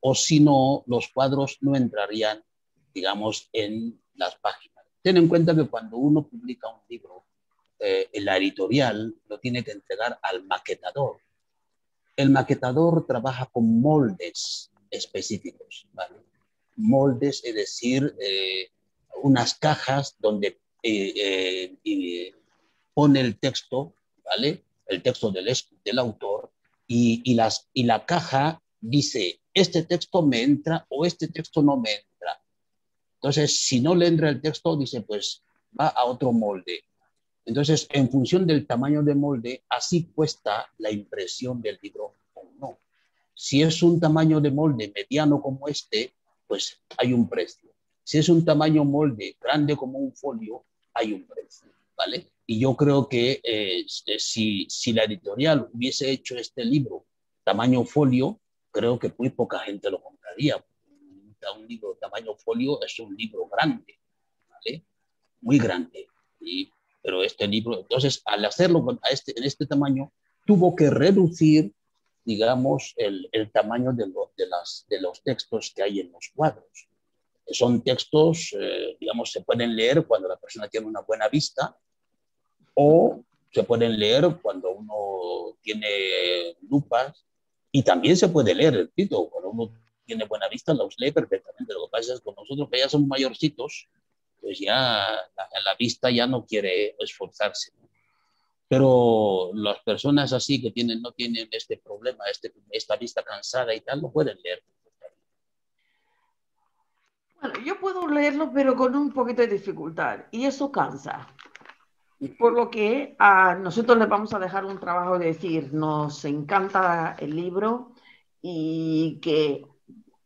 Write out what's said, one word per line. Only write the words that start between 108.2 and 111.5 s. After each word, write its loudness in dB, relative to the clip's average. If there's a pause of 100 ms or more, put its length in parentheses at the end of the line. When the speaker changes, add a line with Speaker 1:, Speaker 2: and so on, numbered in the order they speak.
Speaker 2:
pero 4
con 2
un 0
poquito 0
de 2
dificultad, -6
y -6
eso -2
cansa. -4 (1080)